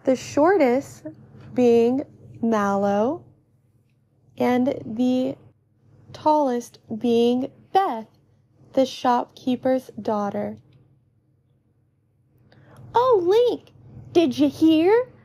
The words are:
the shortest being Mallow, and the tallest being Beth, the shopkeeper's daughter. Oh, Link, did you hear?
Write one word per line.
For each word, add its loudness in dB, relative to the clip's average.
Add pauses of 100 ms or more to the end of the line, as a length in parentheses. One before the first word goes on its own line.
the 2
shortest 0 (480)
being 2 (380)
Mallow, -2 (1120)
and 0
the -2 (760)
tallest -2 (200)
being 0 (220)
Beth, -2 (680)
the 2
shopkeeper's -4 (100)
daughter. -6 (2500)
Oh, 4
Link, 0 (400)
did 0
you 2
hear? 2 (160)